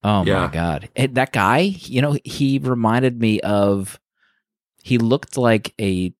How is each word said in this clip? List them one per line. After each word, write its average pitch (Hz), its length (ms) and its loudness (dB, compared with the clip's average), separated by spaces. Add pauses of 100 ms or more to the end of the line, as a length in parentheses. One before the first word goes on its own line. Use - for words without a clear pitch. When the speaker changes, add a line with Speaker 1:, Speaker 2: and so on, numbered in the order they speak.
Speaker 1:
Oh 101 220 2
Speaker 2:
Yeah. 92 220 2
Speaker 1:
my - 60 -6
God. 82 420 -4
It, 131 220 -2
that 131 140 0
guy, 107 280 2
you 180 420 -2
know, 147 240 0
he 139 340 -2
reminded 123 640 0
me 110 200 2
of, 101 600 0 (800)
he 123 140 -2
looked 117 400 0
like 117 420 0
a 92 420 -2